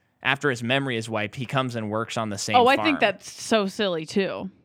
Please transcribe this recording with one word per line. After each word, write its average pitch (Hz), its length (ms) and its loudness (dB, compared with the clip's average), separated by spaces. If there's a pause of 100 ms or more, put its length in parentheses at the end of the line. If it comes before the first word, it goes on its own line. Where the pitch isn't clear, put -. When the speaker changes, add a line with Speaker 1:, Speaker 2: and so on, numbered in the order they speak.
(240)
Speaker 1:
after 135 260 2
his 120 140 -2
memory 131 340 0
is 113 120 -4
wiped, 104 260 -2
he 127 100 -6
comes 131 300 -2
and 107 160 -4
works 110 260 -4
on 110 120 -2
the 101 80 -6
same - 180 0
Speaker 2:
Oh, 240 100 6
I 269 120 6
Speaker 1:
farm. - 100 0
Speaker 2:
think 277 120 0
that's 208 300 0
so 214 380 0
silly, 185 400 -2
too. 185 420 0 (160)